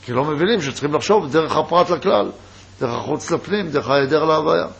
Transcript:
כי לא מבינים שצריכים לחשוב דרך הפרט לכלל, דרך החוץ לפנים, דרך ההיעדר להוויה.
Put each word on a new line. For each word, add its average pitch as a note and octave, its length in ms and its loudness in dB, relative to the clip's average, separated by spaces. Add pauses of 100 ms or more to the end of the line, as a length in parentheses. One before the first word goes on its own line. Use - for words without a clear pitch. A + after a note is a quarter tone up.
כי B2 100 -10
לא B2+ 120 0
מבינים E3 380 0
שצריכים C#3 320 -4
לחשוב D#3+ 380 2
דרך D#3 240 2
הפרט D#3+ 340 2
לכלל, B2 400 0 (500)
דרך A#2+ 140 -2
החוץ B2+ 360 -6
לפנים, E3+ 380 -2
דרך C#3 200 -2
ההיעדר C#3 360 2
להוויה. D#3+ 420 2 (140)